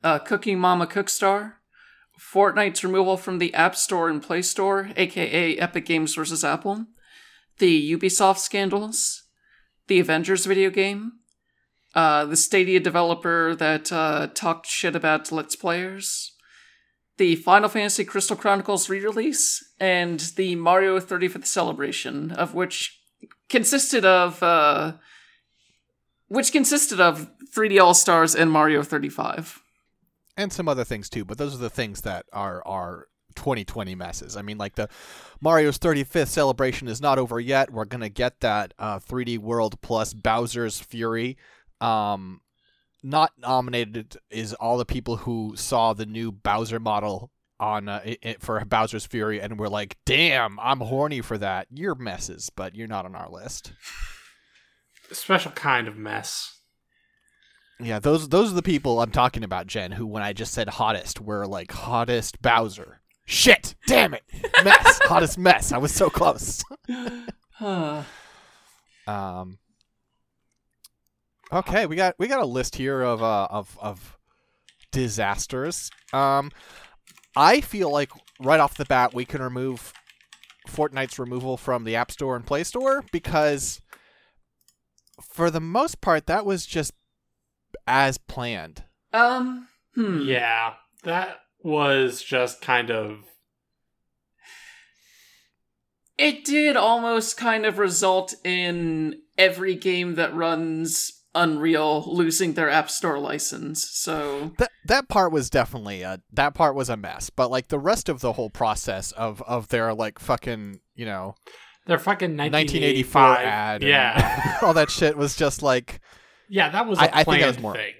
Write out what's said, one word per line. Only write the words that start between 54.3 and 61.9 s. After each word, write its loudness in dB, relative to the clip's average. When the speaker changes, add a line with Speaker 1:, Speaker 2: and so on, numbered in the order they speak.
Speaker 3:
Special 0
kind 0
of -14
mess. -10
Speaker 2:
Yeah, -6
those, 0
those 4
are -4
the 0
people 0
I'm 0
talking 0
about, -8
Jen, -6
who -10
when -8
I -4
just -8
said -4
hottest -4
were -6
like, -10
"Hottest -4